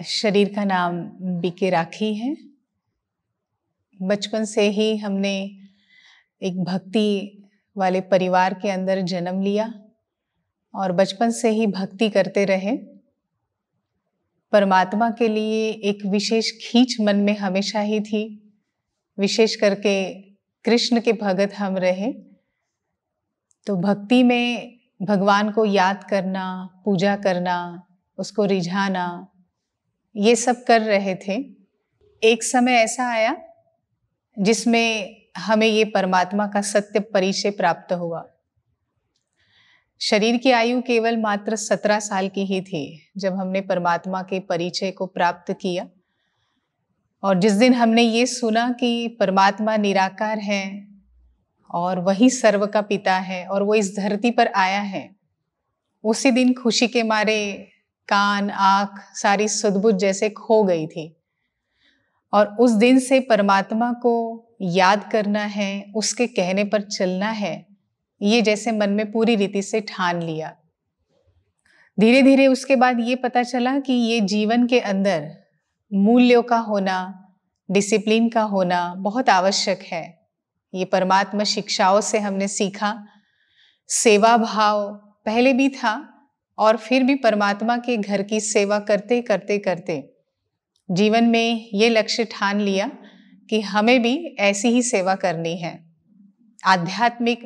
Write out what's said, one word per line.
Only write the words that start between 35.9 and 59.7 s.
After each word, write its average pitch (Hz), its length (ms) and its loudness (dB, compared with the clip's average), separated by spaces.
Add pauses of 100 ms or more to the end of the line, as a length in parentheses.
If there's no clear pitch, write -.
का 202 140 -2
सत्य 202 380 -2
परिचय 196 520 -2
प्राप्त 180 420 -2
हुआ। 170 360 -8 (1700)
शरीर 226 360 2
की 254 140 2
आयु 240 300 2
केवल 233 360 0
मात्र 208 380 -4
सत्रह 208 440 -2
साल 196 300 -4
की 196 160 -6
ही 190 160 -4
थी 156 560 -10
जब 190 160 -4
हमने 190 280 -4
परमात्मा 180 600 -2
के 185 180 -6
परिचय 180 520 -6
को 190 140 -8
प्राप्त 180 480 -4
किया। 190 340 -6 (1400)
और 196 160 2
जिस 208 140 4
दिन 247 200 6
हमने 233 280 4
ये 233 240 2
सुना 233 460 -2
कि 233 360 -2
परमात्मा 202 680 0
निराकार 202 640 -2
है 202 540 -6 (800)
और 180 280 -2
वही 196 300 4
सर्व 208 380 2
का 208 140 0
पिता 196 360 0
है 185 300 -8
और 196 160 -2
वो 208 120 2
इस 208 220 -2
धरती 208 340 -2
पर 233 160 2
आया 196 340 0
है, 190 340 -10 (880)
उसी 226 280 2
दिन 247 220 4
खुशी 240 340 0
के 226 160 0
मारे 214 640 -2 (400)
कान, 202 420 2
आँख 196 680 0
सारी 202 300 2
सुध-बुध 208 500 2